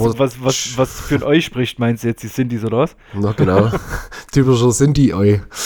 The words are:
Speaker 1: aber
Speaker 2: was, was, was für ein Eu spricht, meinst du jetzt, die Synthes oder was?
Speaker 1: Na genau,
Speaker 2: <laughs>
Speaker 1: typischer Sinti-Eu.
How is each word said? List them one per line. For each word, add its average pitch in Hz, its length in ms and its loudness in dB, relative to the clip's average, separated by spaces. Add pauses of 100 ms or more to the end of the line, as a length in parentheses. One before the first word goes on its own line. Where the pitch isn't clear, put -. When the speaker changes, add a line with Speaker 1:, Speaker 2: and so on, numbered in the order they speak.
Speaker 1:
aber 117 160 0
Speaker 2:
was, 127 260 -2
was, 127 320 -2
was 175 240 -2
für - 140 -4
ein - 80 0
Eu 151 180 2
spricht, - 380 -4
meinst 117 260 0
du 117 40 -2
jetzt, - 140 -4
die 113 60 -10
Synthes 120 340 -4
oder 110 140 -4
was? 147 180 0 (200)
Speaker 1:
Na 104 180 -2
genau, 101 380 2 (300)
Speaker 2:
<laughs> - 320 -18
Speaker 1:
typischer 127 380 4
Sinti-Eu. 104 680 4 (280)